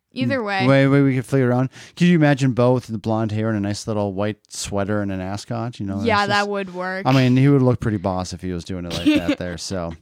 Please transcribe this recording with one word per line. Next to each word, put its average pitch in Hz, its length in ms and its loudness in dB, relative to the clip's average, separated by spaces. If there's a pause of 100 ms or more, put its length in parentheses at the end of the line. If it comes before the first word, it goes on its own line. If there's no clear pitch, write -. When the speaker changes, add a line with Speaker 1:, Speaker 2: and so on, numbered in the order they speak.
(120)
Speaker 1:
either 254 280 -2
Speaker 2:
Hmm. 208 60 -4
Speaker 1:
way. 196 200 0
Speaker 2:
Way, 135 220 6
way 139 140 4
we 135 120 2
could 127 120 -2
figure 135 200 2
it - 40 2
around. 127 200 0 (240)
Could 175 140 2
you 175 80 6
imagine 139 360 4
Bo 120 220 4
with 123 140 -4
the 110 100 -6
blonde 110 320 -2
hair 110 180 -2
and 110 80 -2
a 101 40 0
nice 101 260 -4
little 104 260 -2
white 101 260 -4 (100)
sweater 101 520 -2
and 98 120 -4
an 95 80 -6
ascot? 113 580 -8
You 104 80 -6
know, 208 160 -4
Speaker 1:
Yeah, 214 200 0
Speaker 2:
it's 202 60 -2
Speaker 1:
that 202 120 0
Speaker 2:
just, 202 100 -2
Speaker 1:
would 196 240 -6
work. 185 320 -6
Speaker 2:
I 131 60 2
mean, 127 240 4
he 135 120 6
would 143 140 4
look 123 180 2
pretty 107 180 -2
boss 92 340 -4
if 87 80 -10
he 92 120 -6
was 85 120 -6
doing 90 220 -8
it 85 60 -8
like 82 120 -4
Speaker 1:
<laughs> 294 240 2
Speaker 2:
that 285 100 -2
there. 90 200 -6
So, 87 440 -6